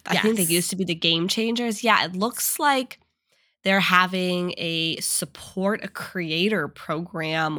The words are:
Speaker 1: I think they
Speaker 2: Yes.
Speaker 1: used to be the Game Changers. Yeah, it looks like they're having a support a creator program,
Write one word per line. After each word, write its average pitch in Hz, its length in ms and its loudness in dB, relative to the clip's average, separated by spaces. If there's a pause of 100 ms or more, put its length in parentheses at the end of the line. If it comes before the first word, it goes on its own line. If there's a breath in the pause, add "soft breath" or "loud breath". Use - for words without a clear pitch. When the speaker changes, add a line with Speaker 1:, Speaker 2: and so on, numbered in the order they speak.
Speaker 1:
I - 120 0
think 220 180 4
they 202 80 0
Speaker 2:
Yes. 165 80 0
Speaker 1:
used 175 200 2
to 190 40 -4
be 190 80 -2
the 170 120 -2
Game 165 320 2
Changers. 226 560 -2
Yeah, 220 220 4
it 175 100 -8
looks - 440 -2
like 269 400 0 (640)
they're 196 160 4
having 180 760 2
a 165 400 -2
support - 840 -4
a 196 40 -10
creator 170 800 -2
program, 160 920 -2